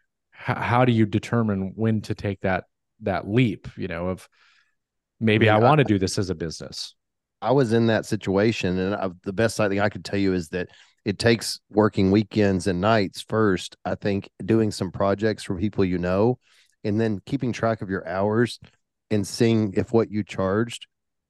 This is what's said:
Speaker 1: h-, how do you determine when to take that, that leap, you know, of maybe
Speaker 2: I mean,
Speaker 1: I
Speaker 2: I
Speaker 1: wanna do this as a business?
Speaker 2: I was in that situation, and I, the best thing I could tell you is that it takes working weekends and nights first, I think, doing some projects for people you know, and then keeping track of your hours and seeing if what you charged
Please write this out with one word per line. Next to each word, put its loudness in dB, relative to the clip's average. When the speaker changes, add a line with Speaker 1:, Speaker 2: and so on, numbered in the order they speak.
Speaker 1:
h-, 0
how 2
do 4
you 4
determine -2
when 0
to -6
take -6
that, -2
that -4
leap, 0
you -8
know, -6
of -8
maybe 4
Speaker 2:
I 6
mean, 6
Speaker 1:
I 6
Speaker 2:
I 8
Speaker 1:
wanna 6
do 4
this -2
as -2
a -2
business? -12
Speaker 2:
I 0
was 4
in 4
that 2
situation, 0
and -2
I, -4
the -6
best 0
thing 0
I 2
could -10
tell -4
you 2
is -4
that -6
it -4
takes 0
working 2
weekends 2
and -2
nights 0
first, -2
I -4
think, -4
doing 2
some -6
projects -2
for -6
people 0
you 0
know, 0
and -2
then -2
keeping -4
track -2
of -8
your -4
hours 0
and 0
seeing 0
if -2
what 2
you -4
charged -4